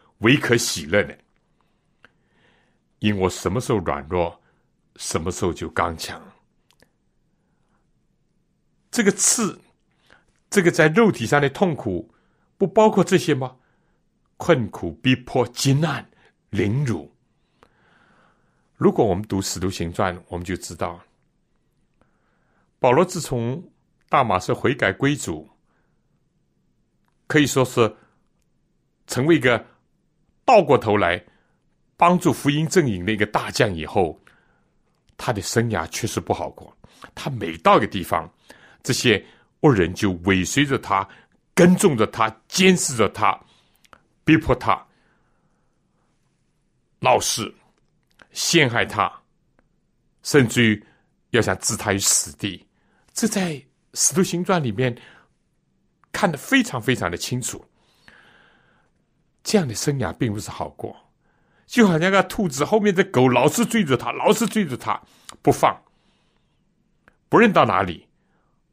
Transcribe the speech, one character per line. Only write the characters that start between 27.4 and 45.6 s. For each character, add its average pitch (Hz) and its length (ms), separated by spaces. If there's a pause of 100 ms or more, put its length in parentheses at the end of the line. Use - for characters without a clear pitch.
说 127 180
是 117 300 (1120)
成 123 200
为 165 100
一 - 20
个 123 260 (800)
倒 233 160
过 143 160
头 104 200
来 90 280 (720)
帮 175 220
助 165 140
福 135 180
音 151 160
正 151 220
营 90 180
的 107 60
一 110 40
个 101 80
大 - 240
将 104 240
以 80 140
后， 82 340 (960)
他 - 160
的 101 80
生 117 300
涯 87 160
确 - 180
实 - 140
不 101 160
好 80 160
过。 - 260 (380)
他 - 160
每 98 280
到 196 200
一 - 20
个 107 60
地 95 160
方， 82 260 (540)
这 - 100
些 110 320 (360)
恶 151 120
人 90 220
就 101 160 (140)
尾 95 200
随 143 220
着 135 100
他， 98 320 (460)
跟 180 220
踪 160 200
着 110 120
他， 110 200 (200)
监 185 280
视 143 200
着 107 120
他， 104 320 (840)
逼 160 120
迫 151 180
他， - 320 (2250)